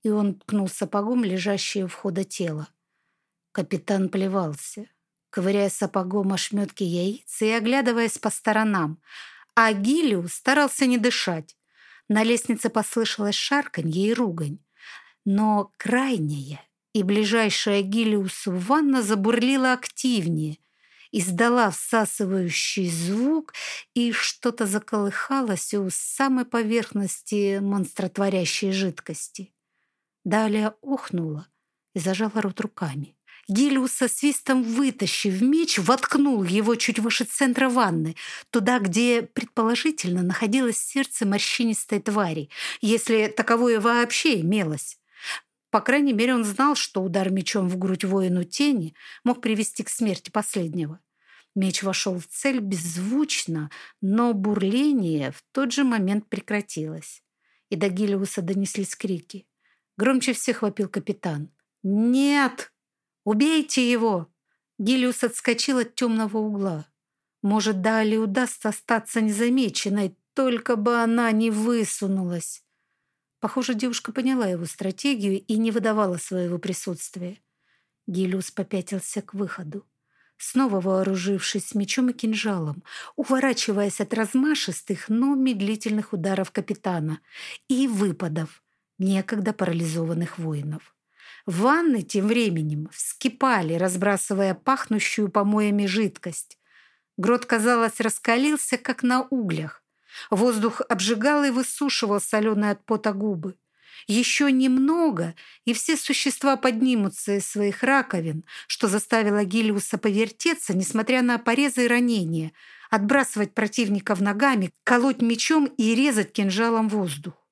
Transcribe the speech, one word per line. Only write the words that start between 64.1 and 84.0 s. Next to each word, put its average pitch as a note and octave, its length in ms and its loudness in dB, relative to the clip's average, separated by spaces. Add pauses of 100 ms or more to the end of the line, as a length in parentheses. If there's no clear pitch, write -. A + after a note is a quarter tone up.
Гилиус B3 440 2
отскочил A#3+ 560 0
от A#3+ 160 -2
тёмного A3 440 0
угла. G3 480 -2 (560)
Может, G#3 400 0
Дали A3 340 2
удастся A3 540 -2
остаться A3+ 500 -2
незамеченной, G#3+ 960 0 (180)
только B3 420 0
бы A#3 200 2
она A#3 340 2
не A3 200 2
высунулась. G3 1120 -2 (720)
Похоже, B3 360 -2
девушка A#3 380 -4
поняла B3+ 340 0
его F3 180 -2
стратегию G3 760 -2
и G#3+ 160 -2
не A3+ 140 2
выдавала G#3+ 460 0
своего F3 420 -4
присутствия. F3+ 800 -8 (680)
Гилиус F#3 440 -2
попятился F#3+ 720 -6
к - 140 -16
выходу, F#3+ 520 -8 (500)
снова A#3+ 440 0
вооружившись F#3+ 920 -2
мечом A#3 360 0
и - 20 -4
кинжалом, G3+ 680 -4 (320)
уворачиваясь A#3+ 840 0